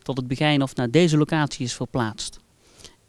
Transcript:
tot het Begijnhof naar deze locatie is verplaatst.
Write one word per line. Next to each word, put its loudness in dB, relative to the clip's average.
tot -8
het -4
Begijnhof 0
naar -2
deze 4
locatie 0
is -6
verplaatst. -6